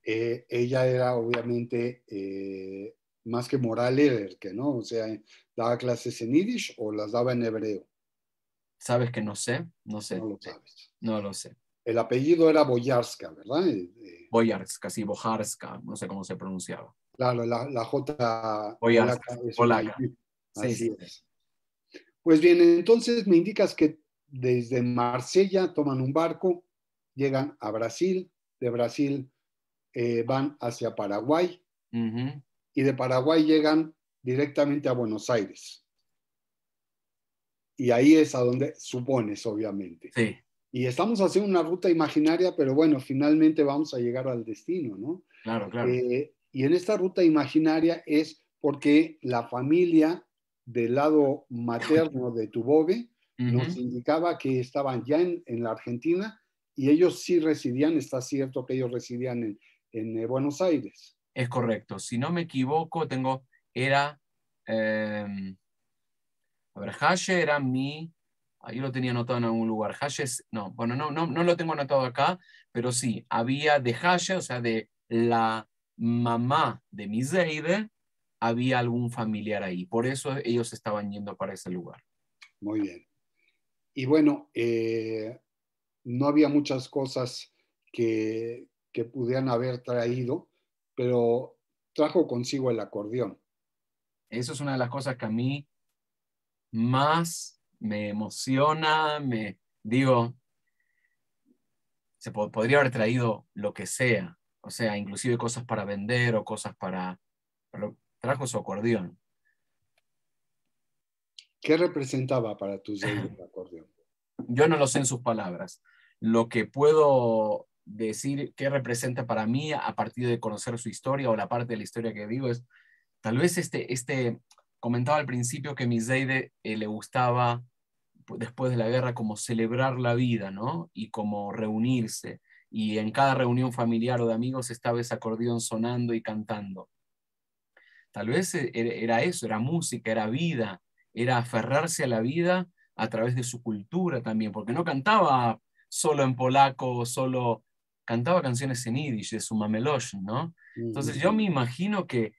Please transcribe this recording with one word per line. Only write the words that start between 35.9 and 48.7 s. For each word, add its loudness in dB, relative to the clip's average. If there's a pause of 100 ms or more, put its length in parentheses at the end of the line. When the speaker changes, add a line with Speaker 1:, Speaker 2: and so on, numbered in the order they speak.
Speaker 1:
Y 2
ahí 10
es 6
a 0
donde 0
supones, -2
obviamente. -6
Speaker 2:
Sí. 0 (340)
Speaker 1:
Y -2
estamos 0
haciendo 2
una 4
ruta 0
imaginaria, 4
pero 2
bueno, 6
finalmente 4
vamos 0
a -4
llegar -2
al -2
destino, -6
¿no? -8 (200)
Speaker 2:
Claro, -4
claro. 0
Speaker 1:
Eh, 0 (180)
y -2
en 4
esta 2
ruta 2
imaginaria 4
es 0 (180)
porque 4